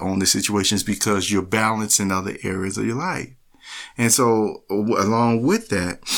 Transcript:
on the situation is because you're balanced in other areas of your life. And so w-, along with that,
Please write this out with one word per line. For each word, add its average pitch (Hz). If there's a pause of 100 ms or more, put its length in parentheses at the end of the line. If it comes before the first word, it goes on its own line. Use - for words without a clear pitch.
on 95
the 98
situation 101
is 92
because 101
you're 98
balanced 110
in 98
other 95
areas 95
of 107
your 113
life. 160 (680)
And 120
so 110
w-, 104
along 113
with 202
that, 90 (180)